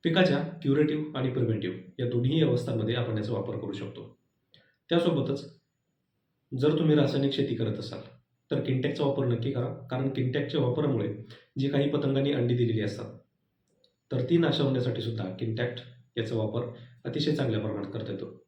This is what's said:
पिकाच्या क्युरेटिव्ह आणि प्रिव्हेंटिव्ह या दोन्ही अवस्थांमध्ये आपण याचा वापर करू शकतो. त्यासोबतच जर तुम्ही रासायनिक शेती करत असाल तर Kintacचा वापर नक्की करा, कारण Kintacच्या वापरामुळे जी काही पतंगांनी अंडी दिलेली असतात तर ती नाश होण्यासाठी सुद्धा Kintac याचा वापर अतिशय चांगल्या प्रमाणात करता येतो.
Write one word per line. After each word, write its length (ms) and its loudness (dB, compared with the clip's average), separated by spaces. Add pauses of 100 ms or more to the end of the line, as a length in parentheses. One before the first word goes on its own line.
पिकाच्या 340 4 (240)
क्युरेटिव्ह 560 2
आणि 140 0
प्रिव्हेंटिव्ह 440 0 (240)
या 100 -2
दोन्ही 340 2
अवस्थांमध्ये 520 0
आपण 220 -2
याचा 160 -4
वापर 240 -4
करू 140 -6
शकतो. 340 -10 (840)
त्यासोबतच 540 2 (1080)
जर 280 4
तुम्ही 160 6
रासायनिक 380 4
शेती 220 0
करत 240 -2
असाल 200 -10 (520)
तर 120 -2
Kintacचा 420 0
वापर 200 0
नक्की 260 0
करा, 160 -2 (240)
कारण 180 -2
Kintacच्या 520 0
वापरामुळे 520 0 (460)
जी 100 2
काही 200 2
पतंगांनी 440 2
अंडी 220 2
दिलेली 260 2
असतात 320 -4 (1000)
तर 180 0
ती 80 6
नाश 240 4
होण्यासाठी 400 0
सुद्धा 240 -4 (160)
Kintac 400 -2 (360)
याचा 180 -4
वापर 320 -2 (380)
अतिशय 300 0
चांगल्या 240 0
प्रमाणात 340 -4
करता 180 -6
येतो. 220 -8 (140)